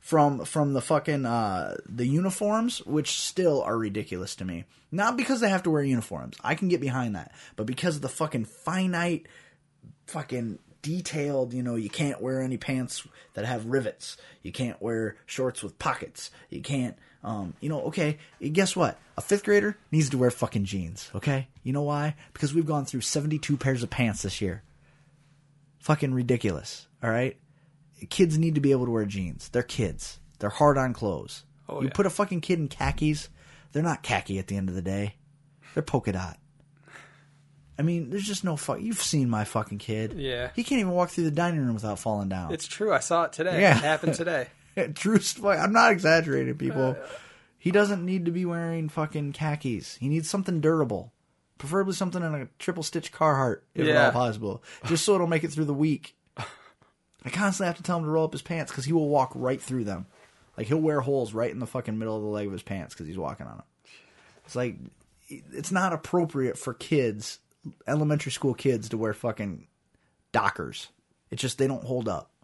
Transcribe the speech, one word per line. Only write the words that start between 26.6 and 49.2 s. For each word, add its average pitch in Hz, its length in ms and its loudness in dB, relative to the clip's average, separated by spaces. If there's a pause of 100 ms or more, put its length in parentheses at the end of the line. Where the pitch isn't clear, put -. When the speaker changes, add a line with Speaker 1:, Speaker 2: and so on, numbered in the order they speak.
Speaker 1:
all 117 80 0
right? 127 260 0 (760)
Kids 165 280 4
need 165 160 2
to 147 60 2
be 139 120 6
able 127 120 4
to 120 60 0
wear 113 140 2
jeans. 98 440 -4
They're 120 140 0
kids. - 580 -4 (180)
They're 104 120 -2
hard 143 280 6
on 131 140 0
clothes. 92 520 -4 (240)
Speaker 2:
Oh, - 120 -6
Speaker 1:
You 131 80 0
Speaker 2:
yeah. 131 60 -4
Speaker 1:
put 196 120 4
a 180 40 2
fucking 190 300 0
kid 175 180 0
in 151 100 0
khakis, 151 600 0 (440)
they're 151 100 2
not 160 200 0
khaki 98 360 -2
at 92 80 -4
the 98 100 -4
end 95 120 -2
of 90 60 -4
the 92 80 -4
day. 98 340 -2 (580)
They're 160 80 -2
polka 120 300 0
dot. 90 260 -6 (1400)
I 139 40 0
mean, 165 280 0
there's 202 160 -2
just 202 180 -4
no 165 120 0
fuck. - 240 -4
You've 214 220 -2
seen 131 280 2
my 107 140 2
fucking 104 340 -4
kid. 110 360 -4
Speaker 2:
Yeah. 123 400 -4
Speaker 1:
He 233 100 -2
can't 262 160 2
even 185 120 2
walk 175 180 2
through 170 140 -2
the 160 60 2
dining 165 340 2
room 117 100 2
without 107 240 -4
falling 104 300 0
down. 90 240 -4
Speaker 2:
It's - 140 -6
true. 208 260 0
I 139 60 6
saw 170 260 2
it - 80 -4
today. 175 280 0
Speaker 1:
Yeah. 180 160 10
Speaker 2:
It 117 60 2
happened 156 320 2
today. 160 340 -2 (280)
Speaker 1:
<laughs> 156 180 -2
True 208 260 4
st-, - 240 -6
I'm 196 280 4
not 226 200 8
exaggerating, 156 640 4
people. 131 440 0
Speaker 2:
Uh, - 60 -12 (520)
Speaker 1:
He 180 120 0
doesn't 202 340 4
need 180 220 0
to 170 40 0
be 175 140 -2
wearing 170 440 -2
fucking 151 440 -4